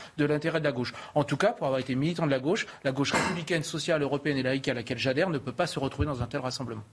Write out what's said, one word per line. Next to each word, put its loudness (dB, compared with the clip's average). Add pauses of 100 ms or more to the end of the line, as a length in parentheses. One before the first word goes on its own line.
(180)
de 2
l'intérêt 2
de 0
la 2
gauche. -4 (200)
En 4
tout 0
cas, 4
pour -4
avoir 2
été -4
militant 0
de 2
la 4
gauche, 0 (180)
la 2
gauche 0
républicaine, 0
sociale, 0
européenne 2
et 2
laïque 0
à 2
laquelle -2
j'adhère 2
ne 0
peut -4
pas 0
se -8
retrouver 0
dans -2
un -2
tel -4
rassemblement. -4